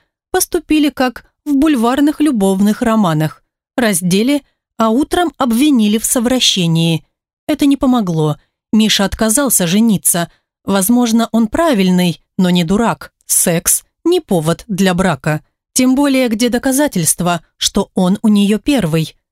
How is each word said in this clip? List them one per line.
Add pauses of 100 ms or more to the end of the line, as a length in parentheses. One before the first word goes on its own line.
(320)
поступили
как (180)
в
бульварных
любовных
романах. (320)
Раздели, (340)
а
утром
обвинили
в
совращении. (400)
Это
не
помогло. (360)
Миша
отказался
жениться. (340)
Возможно,
он
правильный, (160)
но
не
дурак. (140)
Секс — (200)
не
повод
для
брака. (300)
Тем
более,
где
доказательства, (120)
что
он
у
неё
первый? (160)